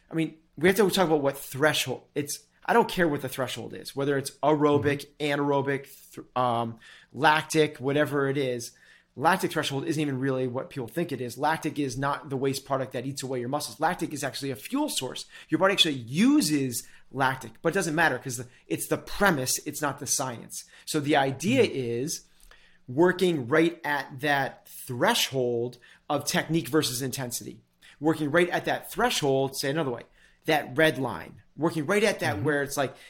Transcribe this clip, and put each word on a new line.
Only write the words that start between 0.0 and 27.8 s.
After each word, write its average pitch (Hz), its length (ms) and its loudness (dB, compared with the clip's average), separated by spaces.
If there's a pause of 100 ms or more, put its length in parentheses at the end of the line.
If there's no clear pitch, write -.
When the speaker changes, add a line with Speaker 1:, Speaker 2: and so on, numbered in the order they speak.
Speaker 1:
I - 60 -12
mean, 160 200 -2 (220)
we 147 120 4
have 196 80 4
to 202 120 6
talk 185 180 4
about 156 140 4
what 139 160 0
threshold, 135 680 0 (120)
it's, 147 240 -4 (260)
I - 80 -2
don't 220 140 6
care 180 220 0
what 143 120 -2
the 135 80 -6
threshold 117 460 -6
is, 95 200 -14
whether 139 220 0
it's 135 140 -4 (100)
aerobic, 143 640 4 (140)
Speaker 2:
Mm-hmm. 147 220 0
Speaker 1:
anaerobic, 139 460 0 (280)
th-, - 100 -14 (100)
um, 117 440 0 (340)
lactic, 151 640 2
whatever 139 520 0
it 135 80 -2
is. 123 340 -4 (460)
Lactic 175 340 2
threshold 139 340 -2
isn't 156 160 0
even 139 180 -2
really 131 280 0
what 123 220 -6
people 123 180 -8
think 165 240 -4
it 123 100 -6
is. 120 160 -8
Lactic 151 400 -2
is 135 200 -2
not 139 320 -4
the 135 80 -4
waste 131 280 -2
product 135 280 -2
that 127 120 -6
eats 139 180 -6
away 131 160 -4
your 120 100 -4
muscles. 139 300 -6
Lactic 156 340 -2
is 143 100 -8
actually 139 280 -6
a 127 40 -6
fuel 277 340 -4
source. - 360 -6 (240)
Your 156 100 2
body 190 140 4
actually 175 220 2
uses 147 880 2 (280)
lactic, 131 400 -2 (100)
but 170 80 2
it 156 60 0
doesn't 170 200 0
matter 156 240 4
'cause 123 180 -8
the, 120 100 -10 (200)
it's 156 200 -4
the 151 100 0
premise, 151 680 0
it's - 160 -8
not 143 180 -2
the 135 80 -8
science. 117 560 -6 (220)
So - 140 0
the 143 160 2
idea 143 480 2
Speaker 2:
Mm. 139 100 2
Speaker 1:
is 123 480 -4 (640)
working 175 600 2
right 165 360 4
at 143 380 -4
that 139 460 0 (200)
threshold 123 880 0 (320)
of 143 160 0
technique 156 440 0
versus 127 320 2
intensity. 123 600 -8 (380)